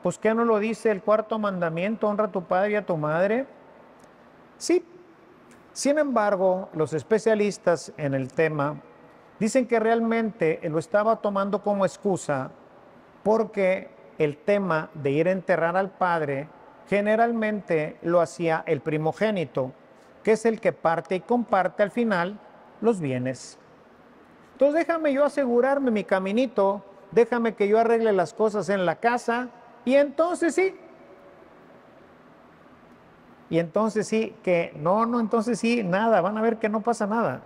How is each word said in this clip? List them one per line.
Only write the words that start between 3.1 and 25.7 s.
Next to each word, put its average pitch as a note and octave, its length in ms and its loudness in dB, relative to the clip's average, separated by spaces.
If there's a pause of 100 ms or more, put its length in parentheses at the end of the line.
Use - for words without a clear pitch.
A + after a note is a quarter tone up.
Sí. - 300 -2 (880)
Sin C#4+ 260 0
embargo, G3+ 760 0
los D#3 180 -2
especialistas G#3 1040 0
en C#3+ 180 -4
el C3 180 -4
tema D3+ 480 -2 (600)
dicen A3+ 260 0
que A#3 140 2
realmente A3+ 840 0
él E3 100 -4
lo D#3+ 60 0
estaba G#3+ 380 2
tomando G3 460 -2
como G3+ 220 0
excusa D3+ 680 -2 (720)
porque G3 680 0 (280)
el D3 180 0
tema F#3 580 0
de C#3+ 160 -2
ir D#3 160 2
a F#3 60 2
enterrar E3+ 440 0
al F#3+ 140 -2
padre D#3 580 -2 (400)
generalmente G#3+ 1120 0
lo E3+ 180 2
hacía E3 460 0
el D3+ 140 -2
primogénito, D#3 920 -2 (500)
que G#3+ 100 2
es G#3+ 140 0
el A3 140 0
que F3 120 2
parte E3 440 -2
y F3+ 40 -2
comparte G#3 640 0
al G3+ 80 2
final G#3 480 -2 (420)
los G#3+ 200 0
bienes. C3 580 -6 (960)
Entonces, D4 340 2
déjame D#4+ 260 0
yo C#4 120 2
asegurarme C4+ 680 0